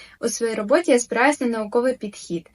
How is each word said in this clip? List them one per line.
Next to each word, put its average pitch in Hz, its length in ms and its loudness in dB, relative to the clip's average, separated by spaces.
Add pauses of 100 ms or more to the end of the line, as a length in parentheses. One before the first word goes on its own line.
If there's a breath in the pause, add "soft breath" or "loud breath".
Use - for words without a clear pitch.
(220 loud breath)
У 233 80 -2
своїй 226 260 -4
роботі 254 360 2
я 247 80 6
спираюсь 247 420 0
на 254 60 -2
науковий 233 460 0
підхід. 202 600 -8